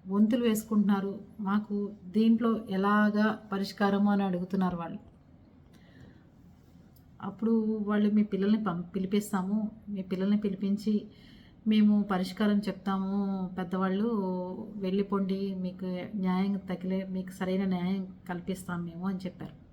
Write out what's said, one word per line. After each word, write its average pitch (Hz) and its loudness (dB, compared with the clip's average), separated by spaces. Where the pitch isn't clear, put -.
వంతులు 214 4
వేసుకుంటున్నారు, 208 2
మాకు 202 -2
దీంట్లో 226 4
ఎలాగా 208 2
పరిష్కారము?" 196 2
అని 202 2
అడుగుతున్నారు 185 -2
వాళ్ళు. 170 -8
అప్పుడు 220 0
వాళ్ళు, 208 2
"మీ 208 4
పిల్లల్ని 208 2
పం-, 175 -2
పిలిపిస్తాము, 202 -2
మీ 196 -6
పిల్లల్ని 190 0
పిలిపించి 202 -2
మేము 208 6
పరిష్కారం 202 2
చెప్తాము, 190 -2
పెద్దవాళ్ళు 185 0
వెళ్ళిపోండి, 196 0
మీకు 185 -6
న్యాయం 190 0
తగిలే, 185 -4
మీకు 185 -6
సరైన 190 -2
న్యాయం 185 0
కల్పిస్తాం 175 -6
మేము" 170 -6
అని 190 -2
చెప్పారు. - -12